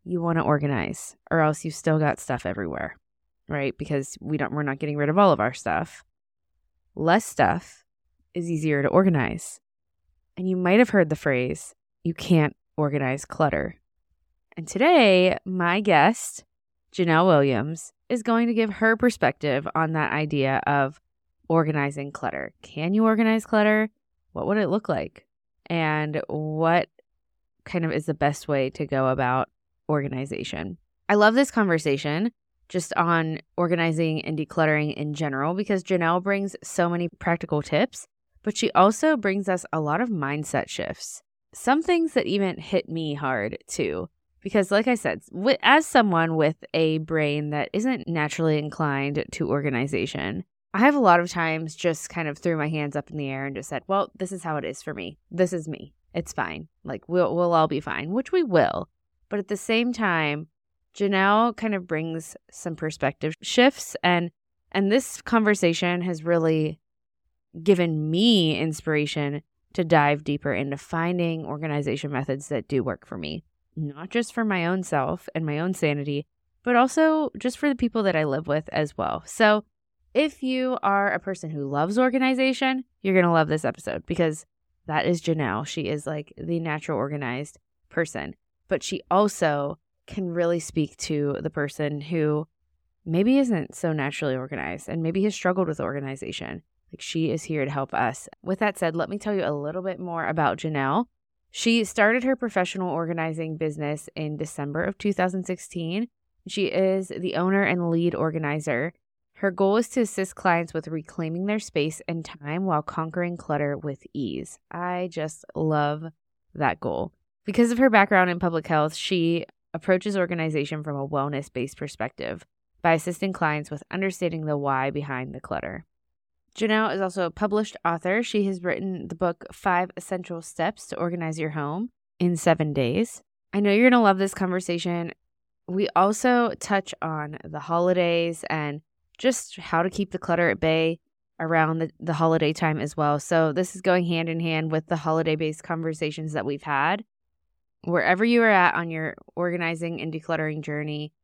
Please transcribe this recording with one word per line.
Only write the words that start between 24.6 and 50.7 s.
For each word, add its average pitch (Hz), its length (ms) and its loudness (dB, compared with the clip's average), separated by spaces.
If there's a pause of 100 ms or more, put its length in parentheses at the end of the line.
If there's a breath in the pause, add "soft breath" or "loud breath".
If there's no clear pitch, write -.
look 202 180 -2
like? - 380 -4 (400)
And 151 600 -2
what 156 640 0 (760)
kind 170 200 -2
of 160 80 0
is 156 140 -2
the 156 80 -2
best 147 340 -2
way 135 220 0
to 147 160 -6
go 131 220 0
about 131 420 0 (400)
organization. 139 880 -4 (300)
I 202 60 4
love 208 200 6
this 262 160 4
conversation 160 800 0 (380)
just - 260 -6
on 165 460 2 (160)
organizing 165 680 0
and 156 140 -4
decluttering 151 560 0
in 151 180 -6
general 147 420 -2
because 196 280 -2
Janelle 175 400 2
brings 196 400 -2
so - 260 0
many 175 200 -2 (100)
practical 170 440 0
tips, - 440 -2 (360)
but 214 140 -4
she - 160 -2
also 220 440 6
brings 202 320 -2
us 180 240 -2
a 160 80 -2
lot 151 200 0
of 247 80 -2
mindset 147 600 -2
shifts. - 520 -10 (320)
Some 285 300 2
things 330 320 0
that - 120 2
even 196 320 0
hit - 300 -2
me 160 260 -4
hard 131 520 -4
too, 90 420 -4 (320)
because 196 300 0
like 208 160 2
I 247 80 2
said, 143 280 -4 (100)
wi-, 214 300 2
as 269 220 6
someone 165 520 4
with 156 200 4 (160)
a 160 260 2
brain 151 520 0
that 147 220 -4
isn't 240 340 -2
naturally 156 500 0
inclined 143 760 -2
to 127 180 -2
organization, 131 920 -2 (280)